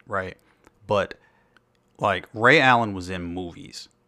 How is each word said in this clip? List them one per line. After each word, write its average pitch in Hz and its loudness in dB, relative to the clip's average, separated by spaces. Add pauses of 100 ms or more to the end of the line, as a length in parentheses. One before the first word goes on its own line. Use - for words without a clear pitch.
right? 95 -8 (500)
But, 101 -2 (840)
like, 98 -2
Ray 123 6
Allen 117 4
was 92 -10
in 92 -8
movies. 85 -12 (180)